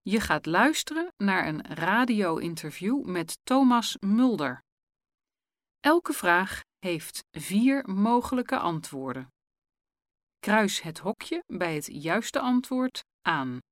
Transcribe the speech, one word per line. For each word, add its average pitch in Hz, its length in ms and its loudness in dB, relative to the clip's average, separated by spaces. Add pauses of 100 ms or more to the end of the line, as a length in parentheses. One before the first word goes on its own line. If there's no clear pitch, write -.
Je 202 200 0
gaat 156 260 -2
luisteren 302 680 0
naar 190 300 0
een 156 160 -4
radio-interview 180 1400 0
met 170 380 -6
Thomas 254 580 4
Mulder. 196 600 2 (1200)
Elke 320 320 2
vraag 180 480 2 (180)
heeft 170 520 -8
vier 240 580 2
mogelijke 240 720 0
antwoorden. 135 720 -4 (1080)
Kruis 208 440 2
het 165 160 -10
hokje 320 480 -6
bij 170 280 -4
het 151 120 -6
juiste 165 540 -2
antwoord 254 640 0 (180)
aan. 131 360 0 (140)